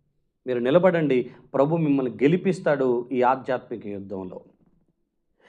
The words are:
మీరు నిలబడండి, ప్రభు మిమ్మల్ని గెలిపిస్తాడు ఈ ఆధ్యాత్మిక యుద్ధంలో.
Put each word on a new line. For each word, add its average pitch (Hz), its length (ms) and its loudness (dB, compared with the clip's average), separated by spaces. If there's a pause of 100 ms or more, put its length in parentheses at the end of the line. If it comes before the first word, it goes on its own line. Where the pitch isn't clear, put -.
(480)
మీరు 127 120 -2
నిలబడండి, 147 720 2 (220)
ప్రభు 147 240 2
మిమ్మల్ని 139 340 0
గెలిపిస్తాడు 135 1000 0
ఈ 127 100 0
ఆధ్యాత్మిక 123 680 -2
యుద్ధంలో. 98 540 -10 (1080)